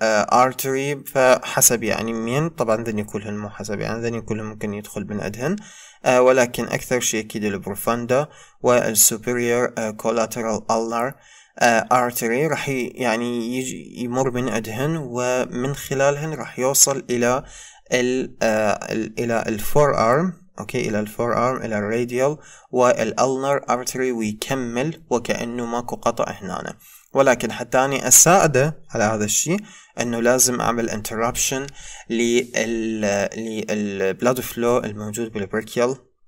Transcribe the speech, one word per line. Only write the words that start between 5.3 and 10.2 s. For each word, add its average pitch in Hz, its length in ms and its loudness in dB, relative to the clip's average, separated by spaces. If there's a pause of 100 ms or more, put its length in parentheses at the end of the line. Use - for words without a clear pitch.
آه، 127 180 6
ولكن 127 420 4
أكثر 127 360 -2
شيء 107 260 -2
أكيد 107 180 -6
ال 98 200 -2
profunda 120 640 0 (360)
وال 120 340 4
superior، 120 840 2
آه، 107 240 -4
collateral 113 580 0 (120)